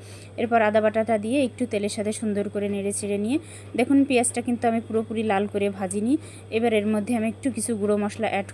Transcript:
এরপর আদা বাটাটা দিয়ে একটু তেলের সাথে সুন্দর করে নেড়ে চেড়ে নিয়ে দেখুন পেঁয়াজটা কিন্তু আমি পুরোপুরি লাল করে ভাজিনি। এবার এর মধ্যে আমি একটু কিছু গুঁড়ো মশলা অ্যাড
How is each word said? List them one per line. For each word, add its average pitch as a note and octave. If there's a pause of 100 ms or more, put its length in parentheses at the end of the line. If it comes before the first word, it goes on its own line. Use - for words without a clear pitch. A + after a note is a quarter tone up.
(380)
এরপর A3+
আদা G#3+
বাটাটা A3
দিয়ে A#3
একটু B3
তেলের G#3
সাথে G#3
সুন্দর G#3
করে G3+
নেড়ে G3+
চেড়ে G3+
নিয়ে A3+ (360)
দেখুন C4+
পেঁয়াজটা A#3+
কিন্তু A#3+
আমি A3+
পুরোপুরি A3
লাল G3+
করে G3+
ভাজিনি। G3+ (320)
এবার A3+
এর G#3
মধ্যে G#3+
আমি A3
একটু A3+
কিছু A3+
গুঁড়ো G#3
মশলা G#3
অ্যাড G3